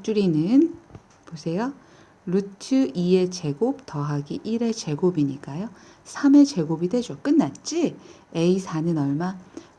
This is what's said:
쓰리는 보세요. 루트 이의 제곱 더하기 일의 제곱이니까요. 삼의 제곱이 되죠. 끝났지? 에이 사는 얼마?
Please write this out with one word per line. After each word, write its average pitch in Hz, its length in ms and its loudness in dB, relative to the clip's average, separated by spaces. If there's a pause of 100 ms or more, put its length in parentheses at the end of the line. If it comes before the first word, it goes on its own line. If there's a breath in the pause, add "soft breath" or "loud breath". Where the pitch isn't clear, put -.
쓰리는 208 720 2 (520)
보세요. 185 480 -6 (520 loud breath)
루트 202 680 -2
이의 180 360 2
제곱 180 560 -4
더하기 147 560 -6
일의 226 320 -2
제곱이니까요. 151 920 -2 (360 loud breath)
삼의 - 420 6
제곱이 165 420 0
되죠. 226 340 -4
끝났지? 285 720 0 (380 loud breath)
에이 175 240 2
사는 170 400 -2
얼마? 151 400 -2 (400 loud breath)